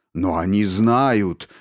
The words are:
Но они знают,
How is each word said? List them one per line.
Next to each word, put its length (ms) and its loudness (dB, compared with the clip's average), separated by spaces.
Но 220 -2
они 280 0
знают, 840 0